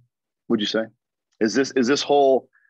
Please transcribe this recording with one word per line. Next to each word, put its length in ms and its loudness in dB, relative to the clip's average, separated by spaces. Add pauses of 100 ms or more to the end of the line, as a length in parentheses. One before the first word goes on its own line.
(480)
would 120 0
you 60 -4
say? 180 -4 (560)
Is 140 0
this, 180 -2
is 140 0
this 160 0
whole, 460 2 (220)